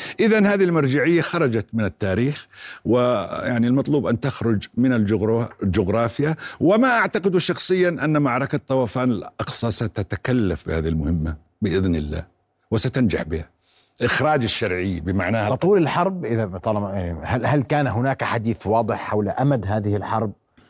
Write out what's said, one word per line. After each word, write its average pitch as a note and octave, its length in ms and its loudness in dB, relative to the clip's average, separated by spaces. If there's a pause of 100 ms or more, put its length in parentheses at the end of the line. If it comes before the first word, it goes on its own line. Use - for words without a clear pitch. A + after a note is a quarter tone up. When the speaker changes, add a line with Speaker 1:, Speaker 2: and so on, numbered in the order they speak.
(200)
Speaker 1:
إذن G#3+ 260 4
هذه G3+ 180 2
المرجعية D#3 580 2
خرجت C3 520 0
من A2+ 120 0
التاريخ، G#2 640 -2 (380)
ويعني A#2+ 840 0
المطلوب C3+ 400 2
أن A#2 120 0
تخرج A2+ 480 -2 (100)
من B2+ 160 4
الجغرا-، A2 680 0
الجغرافيا. A2 720 0 (240)
وما A3 280 4
أعتقد G3+ 500 2
شخصيًا F3+ 520 2
أن D3+ 320 2
معركة C3 460 0
طوفان B2+ 440 0
الأقصى - 600 -4
ستتكلف G#2 960 -2
بهذه D#2+ 200 -2
المهمة D#2 480 -2 (260)
بإذن F#2+ 340 0
الله، D2+ 280 -4 (480)
وستنجح A2 520 0
بها. D#2+ 260 -8 (520)
إخراج C3+ 420 2
الشرعية F#2 580 -2
بمعناها G2 540 0
Speaker 2:
تطول F#3+ 260 4
الحرب F3 440 0
إذا A2 380 -2
طالما، G#2 280 -2
يعني، F2 320 -4
هل، A2+ 220 -2
هل C#3+ 180 2
كان D3 240 0
هناك B2+ 360 -2
حديث A2+ 440 -4
واضح A2 300 2
حول G#2 320 -2
أمد C3 380 0
هذه G#2 280 0
الحرب، G#2+ 360 -2 (380)